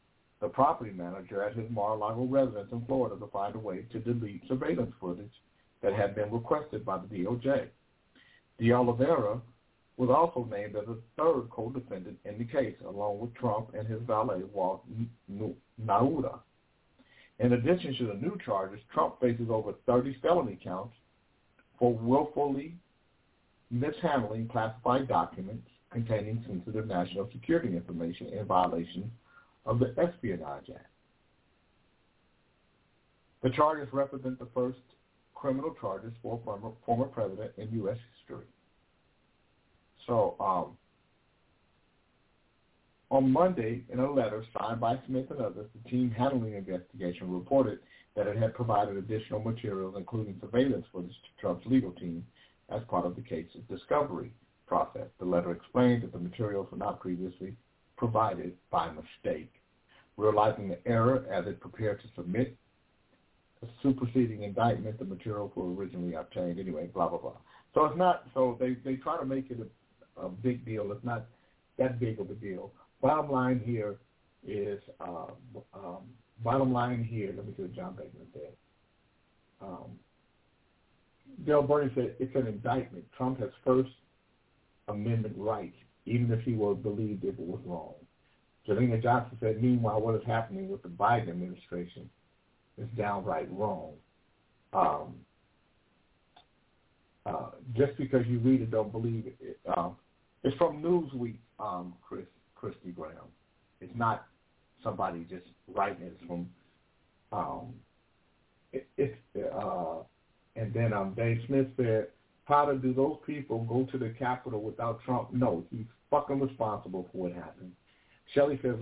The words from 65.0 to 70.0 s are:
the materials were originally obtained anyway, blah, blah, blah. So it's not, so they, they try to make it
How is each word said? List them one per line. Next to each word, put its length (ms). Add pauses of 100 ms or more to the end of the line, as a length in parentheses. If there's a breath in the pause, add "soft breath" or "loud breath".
the 40
materials 520
were 180
originally 400
obtained 460
anyway, 260
blah, 220
blah, 100
blah. 140 (420 soft breath)
So 120
it's 120
not, 360
so 260
they, 240
they 100
try 240
to 80
make 240
it 80 (580)